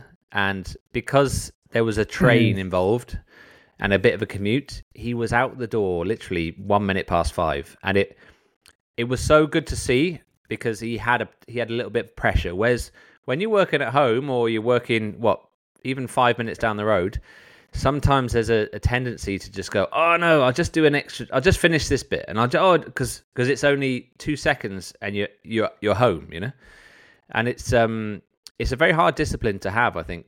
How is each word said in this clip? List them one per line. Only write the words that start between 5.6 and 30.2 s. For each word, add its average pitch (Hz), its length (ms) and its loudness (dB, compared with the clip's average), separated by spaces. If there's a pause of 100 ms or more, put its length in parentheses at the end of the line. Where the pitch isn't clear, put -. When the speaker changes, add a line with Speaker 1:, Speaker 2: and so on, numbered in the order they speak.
Speaker 1:
door 92 400 0
literally 85 500 -4
one 101 300 2
minute 95 200 0
past 85 280 0
five. 73 480 -4
And 98 160 4
it, - 180 0 (800)
it 120 80 -4
was 123 160 -4
so 156 260 6
good 151 200 -2
to 127 100 -6
see 143 440 0 (280)
because 110 320 -6
he 113 160 -6
had 117 260 0
a, 101 60 -10 (180)
he 120 120 -10
had 117 100 -2
a 117 60 -4
little 113 160 -4
bit 110 160 -2
of - 100 -20
pressure. 92 380 0
Whereas 113 360 0 (360)
when 131 140 -2
you're 220 100 -2
working 175 320 2
at 113 100 -4
home 135 380 2
or 120 180 2
you're 110 140 0
working, 117 580 0
what, 110 220 0 (420)
even 131 220 -6
five 123 320 2
minutes 113 200 -6
down 107 200 -2
the 104 80 -2
road, 101 340 0 (520)
sometimes 135 600 0
there's 113 180 0
a, 107 220 2
a 107 60 -10
tendency 120 600 -2
to - 120 -16
just 95 200 -10
go, 98 220 0
"Oh 170 240 2
no, 165 260 4
I'll 127 100 4
just 127 200 -2
do 160 140 2
an 143 80 4
extra, - 380 -6
I'll 131 80 2
just - 180 4
finish 165 300 2
this 135 140 0
bit," - 260 -6
and 107 100 -6
I'll 120 100 2
ju-, 160 100 0
oh, 175 200 6
'cause, - 440 -6 (120)
'cause 127 140 0
it's 139 160 0
only 139 540 0
two 151 180 -6
seconds 104 640 -4
and 104 160 -8
you're, 101 120 -2 (140)
you're, 107 280 -2 (100)
you're 101 140 2
home, 92 380 0
you 80 80 -8
know. 120 120 -6 (760)
And 113 180 -2
it's, - 240 -6
um, 113 480 0 (380)
it's 117 140 -2
a 127 40 -4
very 170 160 4
hard 165 220 2
discipline 117 460 -2
to 98 100 -6
have, 107 260 0
I 82 60 -6
think, 85 240 -10